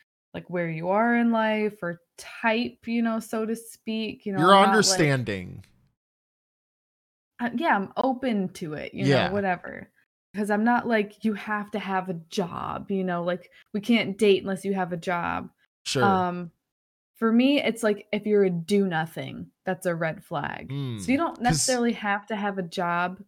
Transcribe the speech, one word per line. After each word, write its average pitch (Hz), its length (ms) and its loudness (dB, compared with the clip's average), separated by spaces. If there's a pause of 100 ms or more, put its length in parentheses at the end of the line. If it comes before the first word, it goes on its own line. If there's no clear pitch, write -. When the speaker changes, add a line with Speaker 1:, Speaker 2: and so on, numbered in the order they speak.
(340)
Speaker 1:
like, 170 160 -12
where 175 200 -2
you 160 200 -6
are 233 280 2
in 233 160 4
life 214 500 0
or 170 160 -6 (180)
type, 240 600 -2 (100)
you 233 140 0
know, 226 180 0
so 220 260 -4
to 226 100 -4
speak. 220 720 -8
You 202 80 -4
know, 190 60 0
Speaker 2:
You're 185 160 8
Speaker 1:
I'm 196 60 10
not, 196 60 8
like, - 20 4
Speaker 2:
understanding. 135 960 2 (1700)
Speaker 1:
uh, 240 160 -4
yeah, 285 200 2
I'm 190 220 -2
open 240 560 0
to 156 220 -8
it, - 180 -10
you - 120 -4
Speaker 2:
Yeah. 127 220 4
Speaker 1:
know, - 60 -4
whatever. 196 580 -4 (420)
'Cause 202 160 -2
I'm 214 140 0
not 240 240 2
like, 214 380 0
"You 220 80 2
have 208 380 -6
to 214 80 -6
have 190 280 -2
a 185 60 -4
job," - 760 -6
you 190 140 -2
know, 175 200 -2
like, 180 280 -4 (220)
"We 208 80 -4
can't 208 360 2
date 202 260 6
unless 190 200 -4
you 196 100 -2
have 185 200 -2
a 175 40 -4
job." 175 520 -4 (340)
Speaker 2:
Sure. 135 220 0
Speaker 1:
Um, 180 460 0 (640)
for 226 180 2
me, 269 280 6
it's 226 220 -2
like, 208 300 0
if 208 120 -2
you're 208 200 6
a 190 40 4
do-nothing, 165 1040 -2 (140)
that's 185 200 -4
a 175 80 0
red 160 300 -4
flag. - 460 -8
So 135 420 -4
you 269 60 4
Speaker 2:
Mm, - 0 -
Speaker 1:
don't 330 180 -2
Speaker 2:
'cause - 80 -16
Speaker 1:
necessarily 240 500 2
have 202 340 -2
to 220 100 -6
have 196 200 -2
a 185 60 -2
job 175 640 -2